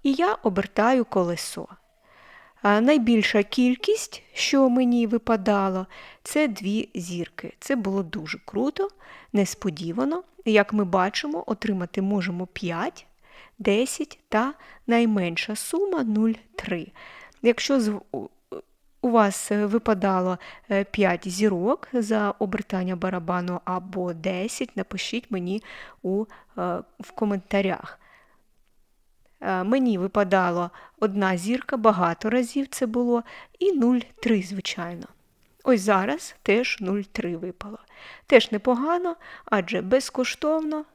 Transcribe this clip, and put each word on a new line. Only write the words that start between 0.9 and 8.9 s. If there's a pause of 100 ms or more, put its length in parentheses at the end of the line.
колесо. (920)
А
найбільша
кількість, (100)
що
мені
випадало, (360)
це
дві
зірки.
Це
було
дуже
круто, (440)